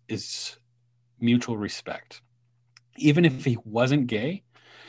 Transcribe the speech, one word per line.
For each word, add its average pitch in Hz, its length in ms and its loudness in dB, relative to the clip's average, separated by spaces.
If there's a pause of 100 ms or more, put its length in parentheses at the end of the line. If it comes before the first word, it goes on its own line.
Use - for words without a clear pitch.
is - 480 -10 (640)
mutual 120 380 2
respect. - 640 -10 (760)
Even 151 280 4
if 131 200 2
he 120 200 0
wasn't 123 420 2
gay, 123 360 -4 (460)